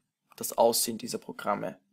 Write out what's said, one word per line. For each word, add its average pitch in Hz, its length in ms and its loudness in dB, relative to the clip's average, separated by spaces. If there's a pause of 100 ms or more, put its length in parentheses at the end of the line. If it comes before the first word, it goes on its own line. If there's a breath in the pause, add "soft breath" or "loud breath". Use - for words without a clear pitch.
(360)
das - 220 -4
Aussehen 117 400 4
dieser 110 200 -6
Programme - 600 -6 (140)